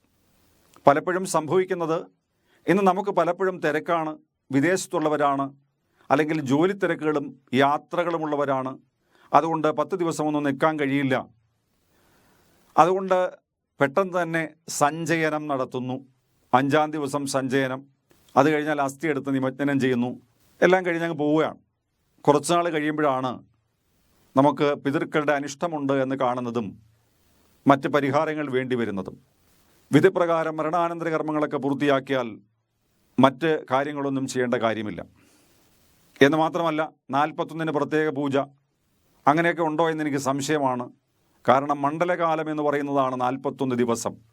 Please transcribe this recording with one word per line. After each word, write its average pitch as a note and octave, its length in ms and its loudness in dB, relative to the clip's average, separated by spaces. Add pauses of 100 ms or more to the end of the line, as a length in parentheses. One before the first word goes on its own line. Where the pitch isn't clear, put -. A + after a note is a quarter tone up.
(880)
പലപ്പോഴും F3 380 2
സംഭവിക്കുന്നത്, E3+ 800 -2 (600)
ഇന്ന് G3 160 4
നമുക്ക് F#3+ 260 2
പലപ്പോഴും F3+ 500 0
തിരക്കാണ്, D#3 580 -2 (340)
വിദേശത്തുള്ളവരാണ്, D3 1000 0 (580)
അല്ലെങ്കിൽ D#3 300 2
ജോലി D3 320 2
തിരക്കുകളും D3+ 680 -2 (120)
യാത്രകളുമുള്ളവരാണ്. C#3+ 1200 0 (560)
അതുകൊണ്ട് D#3 340 4
പത്ത് D3 280 -2
ദിവസമൊന്നും D3+ 480 -2
നിൽക്കാൻ D3+ 360 0
കഴിയില്ല. C3+ 460 0 (1500)
അതുകൊണ്ട് F#3 540 2 (480)
പെട്ടെന്ന് F3 420 0
തന്നെ E3 280 -4 (180)
സഞ്ചയനം D#3 800 -2
നടത്തുന്നു. B2+ 580 -6 (480)
അഞ്ചാം D3 380 2
ദിവസം C#3+ 340 -6
സഞ്ചയനം, C3+ 600 -4 (520)
അത് C#3 120 6
കഴിഞ്ഞാൽ D3 320 0
അസ്ഥി C#3 260 -4
എടുത്ത് C3+ 280 -2
നിമജ്ജനം C3+ 440 -2
ചെയ്യുന്നു. B2 420 0 (400)
എല്ലാം F3+ 240 4
കഴിഞ്ഞങ്ങ് E3+ 320 -4
പോവുകയാണ്. D3 400 0 (640)
കുറച്ചുനാൾ D#3+ 480 4
കഴിയുമ്പോഴാണ് D3 720 0 (920)
നമുക്ക് C#3+ 380 4
പിതൃക്കളുടെ D3+ 580 -2
അനിഷ്ടമുണ്ട് C#3+ 600 -2
എന്ന് C3+ 220 0
കാണുന്നതും B2 640 -4 (880)
മറ്റ് C#3 200 4
പരിഹാരങ്ങൾ D3 600 0
വേണ്ടി B2+ 260 -2
വരുന്നതും. G2+ 420 -6 (760)
വിധിപ്രകാരം E3 640 2
മരണാനന്തര E3+ 520 -2
കർമ്മങ്ങളൊക്കെ D3+ 480 -2
പൂർത്തിയാക്കിയാൽ C3+ 800 0 (840)
മറ്റ് C#3 520 2
കാര്യങ്ങളൊന്നും C#3 560 -2
ചെയ്യേണ്ട B2 260 -2
കാര്യമില്ല. G#2+ 520 -2 (1160)
എന്ന് C#3+ 160 6
മാത്രമല്ല, D#3+ 540 -2 (180)
നാൽപത്തൊന്നിന് D#3 600 -4
പ്രത്യേക D3+ 380 -2
പൂജ C#3 280 -2 (880)
അങ്ങനെയൊക്കെ E3+ 360 2
ഉണ്ടോ D#3+ 260 0
എന്നെനിക്ക് D3+ 280 -4
സംശയമാണ്. C#3 720 -2 (600)
കാരണം C#3+ 320 2
മണ്ഡലകാലം D#3+ 720 -2
എന്ന് D3+ 120 -4
പറയുന്നതാണ് C#3 580 0
നാൽപത്തൊന്ന് C3 540 -2
ദിവസം. A#2 400 0 (180)